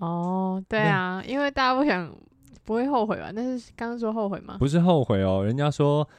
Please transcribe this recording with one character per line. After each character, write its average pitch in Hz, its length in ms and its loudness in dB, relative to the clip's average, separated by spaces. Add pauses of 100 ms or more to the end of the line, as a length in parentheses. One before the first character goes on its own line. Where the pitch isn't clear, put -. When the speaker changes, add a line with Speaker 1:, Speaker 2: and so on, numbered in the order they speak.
Speaker 1:
哦， 185 680 -2
对 220 120 0
啊， 190 400 0
Speaker 2:
那 - 40 -10
Speaker 1:
因 269 160 -4
为 285 100 0
大 262 220 2
家 - 20 0
不 262 100 2
想， 180 300 -2 (500)
不 214 100 -4
会 240 120 0
后 254 200 0
悔 202 100 0
吧？ 80 180 -8
但 247 240 -4
是 - 160 -18
刚 233 140 -6
刚 240 100 -8
说 220 140 -2
后 220 160 -2
悔 202 120 -6
吗？ - 180 -16
Speaker 2:
不 139 100 2
是 156 120 2
后 170 220 6
悔 104 200 2
哦， 95 220 2
人 113 120 0
家 143 140 2
说 147 380 2 (100)